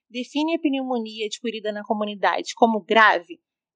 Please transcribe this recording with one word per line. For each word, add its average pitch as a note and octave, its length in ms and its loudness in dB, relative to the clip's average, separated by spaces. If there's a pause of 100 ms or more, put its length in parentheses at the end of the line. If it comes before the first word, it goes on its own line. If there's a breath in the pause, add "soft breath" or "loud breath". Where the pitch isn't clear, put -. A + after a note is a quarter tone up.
define C#4+ 460 -4
a D#4+ 40 -4
pneumonia B3+ 680 -4
adquirida G#3+ 460 -6
na G#3 140 -10
comunidade G#3 680 -2
como A3+ 300 2
grave G3 560 4 (360)